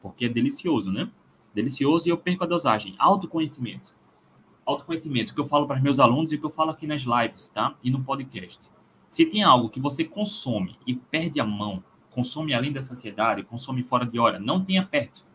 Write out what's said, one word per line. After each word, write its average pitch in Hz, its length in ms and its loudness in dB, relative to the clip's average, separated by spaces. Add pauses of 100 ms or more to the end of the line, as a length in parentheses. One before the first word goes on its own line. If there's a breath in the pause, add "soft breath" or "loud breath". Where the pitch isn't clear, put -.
porque 101 240 -6
é 117 40 0
delicioso, 120 640 0
né? 120 180 -4 (440)
Delicioso 135 540 2
e 170 40 2
eu 170 60 2
perco 180 260 -2
a 170 40 -2
dosagem. 113 520 0
Autoconhecimento. 160 960 0 (680)
Autoconhecimento, 147 680 -4
que 147 80 -4
eu 139 40 0
falo 143 220 2
para 139 120 -2
meus 131 200 4
alunos 139 320 6
e 151 60 -2
que 151 80 -6
eu 151 40 -4
falo 160 220 0
aqui 160 140 -10
nas 151 160 -4
lives, 120 460 -2
tá? 123 360 -4
E 127 60 0
no 135 140 0
podcast. 131 560 -8 (500 soft breath)
Se - 160 4
tem 208 180 -2
algo 123 260 6
que - 100 -8
você 139 240 -2
consome 127 720 -4 (100)
e 127 80 -2
perde 156 440 -4
a 117 60 0
mão, 104 380 -4 (280)
consome 143 420 -4
além 135 180 0
da 135 100 -6
saciedade, 107 600 -2
consome 123 400 -6
fora 123 220 0
de 117 140 -6
hora, 104 200 4
não 156 240 0
tenha 190 220 2
perto. - 500 -4